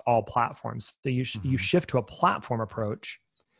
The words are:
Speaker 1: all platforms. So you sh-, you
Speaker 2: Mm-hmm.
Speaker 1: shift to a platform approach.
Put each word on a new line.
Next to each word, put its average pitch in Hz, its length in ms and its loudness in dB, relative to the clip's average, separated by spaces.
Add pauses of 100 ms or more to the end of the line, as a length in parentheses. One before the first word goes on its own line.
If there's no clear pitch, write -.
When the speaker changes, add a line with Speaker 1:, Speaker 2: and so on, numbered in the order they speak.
Speaker 1:
all 117 160 6
platforms. 117 800 -4
So 139 60 -2
you 127 160 0
sh-, - 100 -6
you 110 60 -8
Speaker 2:
Mm-hmm. 90 160 2
Speaker 1:
shift 170 340 2
to 127 80 2
a 120 40 2
platform - 580 0
approach. 107 600 -6 (400)